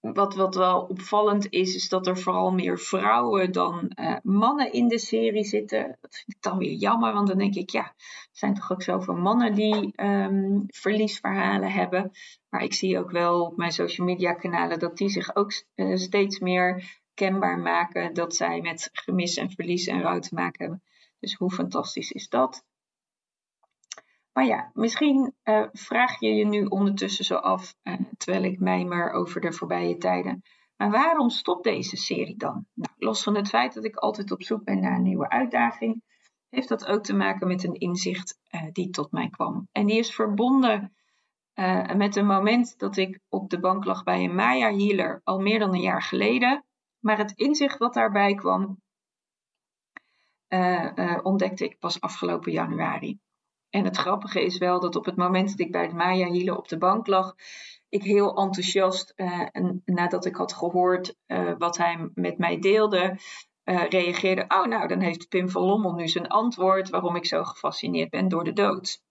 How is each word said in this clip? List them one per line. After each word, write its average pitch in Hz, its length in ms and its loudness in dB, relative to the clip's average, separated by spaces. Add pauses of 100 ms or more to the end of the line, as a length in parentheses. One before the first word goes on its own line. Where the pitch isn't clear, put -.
wat, 202 340 0
wat 190 200 2
wel 185 260 4
opvallend 202 680 0
is, 185 240 0
is 185 140 -6
dat 185 180 0
er 185 120 0
vooral 185 320 2
meer 180 280 0
vrouwen 202 720 2
dan, 175 360 -2
eh, - 340 -4
mannen 240 500 2
in 240 160 4
de 233 100 2
serie 226 460 0
zitten. 208 560 -4
Dat - 160 -20
vind - 200 -14
ik - 60 -20
dan 190 160 -2
weer 170 140 -2
jammer, 226 400 2
want 202 160 2
dan 185 100 2
denk 196 160 2
ik, 185 160 -6
ja, - 140 -2
er - 460 -20
zijn 202 240 -2
toch 196 180 -6
ook 185 100 -6
zoveel 185 340 -2
mannen 220 380 2
die, 208 400 2
ehm, 196 720 0
verliesverhalen 196 1040 0
hebben. 185 400 0 (380)
Maar 208 140 -4
ik - 120 -4
zie 185 240 0
ook 180 120 -4
wel 175 300 2
op 170 160 -2
mijn 170 160 -2
social 175 340 -2
media 180 260 0
kanalen 170 460 -2
dat 165 180 -4
die 202 120 0
zich 190 280 -2
ook 202 160 2
s-, - 120 -10 (100)
eh, 190 220 0
steeds 196 420 0
meer 180 600 0 (160)
kenbaar 190 440 0
maken 170 560 -2
dat 170 200 -4
zij 170 260 0
met 170 320 -8
gemis 180 440 -2
en - 140 -4
verlies 180 360 -4
en 90 140 -2
rouw 170 180 0
te - 160 -10
maken 87 260 -4
hebben. - 220 -8 (360)
Dus - 160 -8
hoe 185 160 -2
fantastisch - 600 -6
is - 180 -12
dat? - 360 0 (1700)
Maar 262 80 4
ja, - 280 0
misschien, 269 680 2
eh, 214 300 4
vraag 240 480 0
je 220 140 2
je 214 120 4
nu 208 180 2
ondertussen 196 600 0
zo 185 100 0
af, 185 480 0
eh, 185 120 -6 (220)
terwijl 185 280 -2
ik 185 140 -2
mijmer 180 520 0
over 87 300 -2
de 85 120 -2
voorbije - 440 -2
tijden. 180 460 -2 (340)
Maar 208 140 0
waarom 240 400 4
stopt - 340 -2
deze 185 320 -2
serie - 400 -4
dan? - 380 -6
Nou, - 240 -8
los 220 240 -2
van 208 120 2
het 202 140 0
feit 240 260 2
dat 220 100 -10
ik 214 120 -6
altijd 208 340 -2
op 185 120 -6
zoek 220 220 -4
ben 196 160 0
naar 190 160 0
een 123 60 2
nieuwe 160 260 0
uitdaging, 117 760 0 (460)
heeft 254 200 -6
dat - 180 -4
ook 208 180 0
te 190 100 -4
maken 190 320 2
met 185 180 -2
een 175 100 -2
inzicht, 180 640 -4 (100)
eh, 165 140 -8 (100)
die 185 180 -4
tot 147 220 -6
mij 170 160 -2
kwam. - 440 -6
En 202 140 0
die 214 120 2
is 226 160 -2
verbonden, 220 840 2 (560)
eh, 185 420 0
met 202 220 2
een 202 100 4
moment 208 520 4
dat 196 180 -4
ik 190 320 -2
op 196 220 -6
de 175 100 -2
bank 185 240 0
lag 185 200 -2
bij 180 200 0
een 175 100 -2
Maya 226 420 2
healer 196 480 0
al 190 140 0
meer 208 200 2
dan 196 160 2
een 190 60 0
jaar 175 220 0
geleden. 247 600 2 (340)
Maar 214 200 0
het 208 140 -2
inzicht 277 460 0
wat 233 160 0
daarbij 202 400 4
kwam, 190 460 -2 (1700)
eh, 180 500 0
eh, 180 240 0
ontdekte 190 420 0
ik - 140 -8
pas - 220 -6
afgelopen 175 520 -4
januari. 165 680 -4 (500)
En 196 140 0
het 185 120 -2
grappige 190 480 0
is 180 140 -2
wel 180 220 2
dat 175 160 -2
op 175 80 -4
het 185 120 -4
moment 185 320 2
dat 196 100 -6
ik 175 140 -2
bij 170 160 0
de 170 60 -8
Maya 180 320 2
healer 180 300 0
op - 120 -10
de 160 100 -6
bank 190 280 2
lag, 190 280 2 (540)
ik 196 140 -2
heel 202 340 4
enthousiast, 190 800 0
eh, 175 360 -4
en 180 320 -2
nadat 175 400 0
ik 185 120 -4
had 175 160 -4
gehoord, 180 640 0 (100)
eh, 180 320 -2
wat 170 180 -2
hij 170 380 0
met 175 240 -4
mij 175 200 0
deelde, 190 600 2 (440)
eh, 175 260 0
reageerde, 185 600 2
"Oh, 190 180 4
nou, 226 220 -2
dan 185 120 0
heeft 170 280 -2
Pim 180 200 0
van 180 140 0
Lommel 190 300 2
nu 170 160 -4
zijn 170 200 -2
antwoord 190 600 2
waarom 175 280 -2
ik 170 100 -4
zo 165 180 0
gefascineerd 160 640 -4
ben 185 180 0
door 170 160 0
de 165 80 -4
dood." 190 580 -2